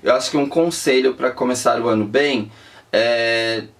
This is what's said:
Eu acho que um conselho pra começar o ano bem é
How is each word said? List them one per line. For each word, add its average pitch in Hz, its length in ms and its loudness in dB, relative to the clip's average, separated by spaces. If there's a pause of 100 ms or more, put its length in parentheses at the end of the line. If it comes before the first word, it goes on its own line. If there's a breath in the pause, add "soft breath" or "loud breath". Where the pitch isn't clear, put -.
Eu 120 120 4
acho - 160 -4
que 151 60 0
um 143 100 0
conselho 139 640 2
pra 123 180 -2
começar 123 500 0
o 117 60 -2
ano 107 180 2
bem 120 460 0 (400 loud breath)
é 117 720 0 (160)